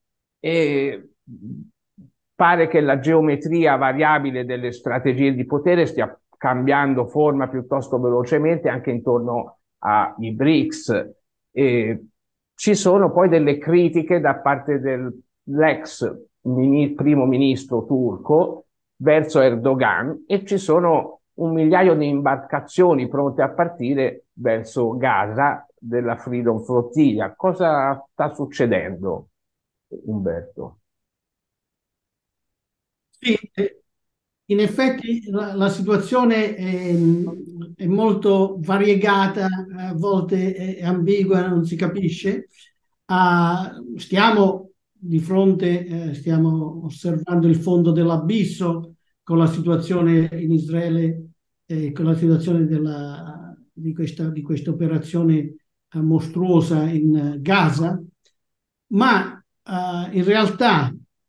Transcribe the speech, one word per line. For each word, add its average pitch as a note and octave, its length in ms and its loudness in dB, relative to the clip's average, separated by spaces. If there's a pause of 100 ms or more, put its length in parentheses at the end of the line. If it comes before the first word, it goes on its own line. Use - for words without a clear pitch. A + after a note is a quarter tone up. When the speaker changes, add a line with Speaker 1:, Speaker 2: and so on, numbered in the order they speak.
(380)
Speaker 1:
e C#3+ 760 -2 (1200)
pare E3+ 320 4
che D#3+ 140 4
la C#3 180 2
geometria D#3 800 2
variabile C#3 640 0
delle B2 300 -6
strategie C3 600 0
di B2 120 -4
potere D#3 400 2
stia A#2+ 280 -4 (240)
cambiando C3 720 0
forma D3 400 0
piuttosto C3 540 -4
velocemente C#3+ 680 0
anche B2+ 240 -4
intorno A#2+ 680 -4 (180)
ai G#2+ 560 -2
brics. C3 760 0 (420)
E A#2+ 540 0 (480)
ci G#3 220 0
sono F#3+ 380 4
poi F3+ 160 4
delle D3 300 4
critiche E3+ 600 2
da D3 160 2
parte C#3 460 0
dell'ex C3 1300 -4 (280)
mini-, C#3 540 2
primo C#3+ 300 2
ministro B2+ 600 0
turco C3 800 0 (300)
verso D3+ 460 2
Erdogan, B2 880 0
e G3 180 -2
ci G3 120 -2
sono E3+ 640 0 (120)
un E3 180 -4
migliaio E3 440 4
di D3+ 120 0
imbarcazioni C#3 1040 0
pronte C#3 320 -2
a C3+ 80 0
partire C#3 840 -2
verso A#2 640 -2
Gaza A#2+ 720 0 (100)
della A#2+ 380 -4
Freedom A#2 480 -4
Flotilla. B2 720 0
Cosa D3+ 800 -2
sta D3+ 200 -4
succedendo, F#2 960 -4 (760)
Umberto? F2+ 720 -8 (2250)
Speaker 2:
Sì, A#3 280 -2 (140)
eh, - 300 -6 (640)
in G3+ 160 0
effetti A#3 680 -2
la, G3+ 240 -4
la G3 160 0
situazione G#3+ 840 0
è, F3+ 400 -4 (800)
è F#3+ 120 -6
molto G3 720 2
variegata, G3 880 0 (280)
a F#3 200 -10
volte F#3 580 -2
è, F#3 240 -8
è F3 80 -8
ambigua, F#3 640 2
non E3+ 180 0
si E3 100 -6
capisce. F#3+ 720 -4 (580)
Ah, F3+ 680 2 (240)
stiamo G3+ 720 2 (220)
di E3+ 280 -2
fronte, F3+ 640 2
eh, E3 280 -6
stiamo D#3+ 720 0
osservando E3+ 640 -2
il E3 100 4
fondo F3 340 2
dell'abisso E3 1000 0 (300)
con E3 160 0
la E3 100 6
situazione E3 840 0
in E3 180 -2
Israele, E3 800 -2 (340)
eh, D#3 260 -6
con E3 140 -4
la D#3+ 100 2
situazione E3 500 2
della, D3+ 880 -6 (180)
di D#3+ 220 -8
questa, D#3+ 360 -6
di D3+ 120 -8
questa D#3+ 280 -6
operazione, E3 680 0
eh, - 640 -10
mostruosa D#3+ 840 2
in, D#3 320 2
eh, D3 260 -2
Gaza, E3 600 2 (840)
ma, G#3 500 2
eh, F3+ 800 -8
in F3+ 60 2
realtà G3 720 2 (360)